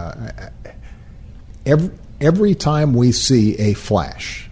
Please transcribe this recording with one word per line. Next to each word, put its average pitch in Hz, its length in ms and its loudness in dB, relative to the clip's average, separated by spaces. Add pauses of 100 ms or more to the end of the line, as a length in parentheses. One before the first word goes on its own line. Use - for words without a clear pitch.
(160)
I, - 280 -12 (240)
I, - 60 -20 (920)
every, 156 240 4 (320)
every 185 320 4
time 151 400 2
we 120 180 6
see 110 460 2
a 104 160 2
flash, - 760 -4